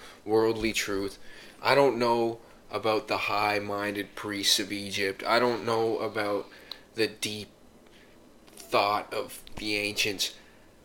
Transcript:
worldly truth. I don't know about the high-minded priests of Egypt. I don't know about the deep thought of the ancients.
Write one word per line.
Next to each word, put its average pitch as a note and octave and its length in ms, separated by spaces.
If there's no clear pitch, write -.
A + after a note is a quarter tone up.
worldly A2 480
truth. G2 460
I B2+ 140
don't C3+ 220
know A#2 420
about A2 380
the G2+ 80
high-minded G#2 1000
priests G2+ 440
of G2+ 120
Egypt. G2 560
I A#2 120
don't A#2+ 260
know A2+ 320
about G#2 500
the A2 120
deep G#2+ 420
thought G#2 580
of G2+ 280
the G#2+ 180
ancients. G#2 580